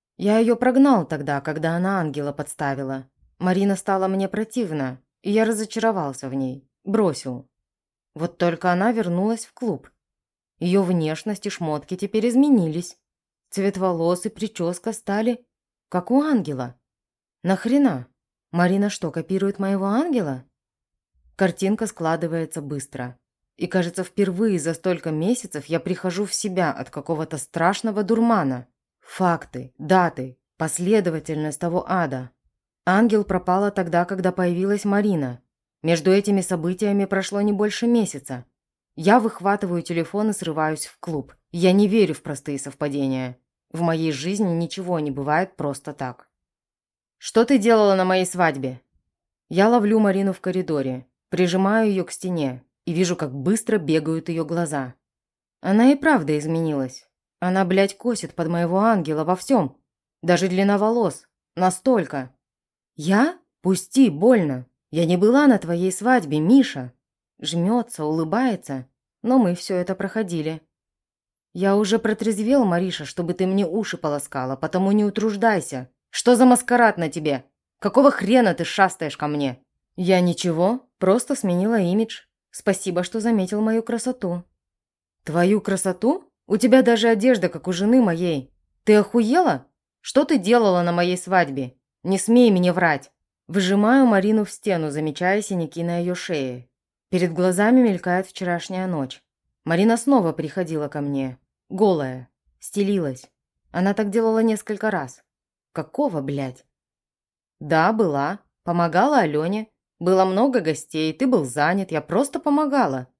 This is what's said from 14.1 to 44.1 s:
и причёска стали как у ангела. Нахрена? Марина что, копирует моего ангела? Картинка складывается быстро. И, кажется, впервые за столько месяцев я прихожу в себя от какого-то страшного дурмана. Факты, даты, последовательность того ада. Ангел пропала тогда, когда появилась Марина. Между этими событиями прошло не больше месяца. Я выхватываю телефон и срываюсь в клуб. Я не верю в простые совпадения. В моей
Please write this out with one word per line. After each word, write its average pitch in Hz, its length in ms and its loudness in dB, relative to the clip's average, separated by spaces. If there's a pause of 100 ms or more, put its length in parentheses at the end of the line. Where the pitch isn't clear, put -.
и - 20 -4
причёска 180 640 -6
стали 220 520 -4 (440)
как 180 220 -4
у 262 100 4
ангела. 151 540 -2 (680)
Нахрена? 190 640 0 (420)
Марина 185 400 2
что, 165 200 -6
копирует 190 480 -4
моего 196 280 -2
ангела? 202 580 -2 (880)
Картинка 190 520 -2
складывается 165 720 -4
быстро. 135 580 -10 (380)
И, 180 100 -6
кажется, 180 380 -2
впервые 190 540 -2
за 160 160 -4
столько 170 360 -4
месяцев 160 540 -4
я 165 160 -2
прихожу 185 460 -4
в - 80 -8
себя 185 380 -2
от - 180 -10
какого-то 156 480 -6
страшного 196 640 -2
дурмана. 190 640 0 (320)
Факты, 160 800 -4
даты, 151 600 0 (200)
последовательность 160 1000 -2
того 175 300 -4
ада. 139 420 -4 (540)
Ангел 208 400 2
пропала 190 460 -2
тогда, 175 340 0
когда 185 260 -2
появилась 185 540 -2
Марина. 196 560 0 (420)
Между 165 300 2
этими 202 300 2
событиями 185 640 -2
прошло 196 340 -4
не 208 120 0
больше 208 340 -2
месяца. 147 580 -2 (500)
Я 202 260 4
выхватываю 196 600 -2
телефон 180 500 -2
и - 40 0
срываюсь 156 500 -4
в - 160 -20
клуб. 151 340 -8 (160)
Я 180 220 4
не 202 160 6
верю 185 260 2
в - 80 -18
простые 143 360 -8
совпадения. 135 800 -4 (320)
В 165 120 -6
моей 160 300 0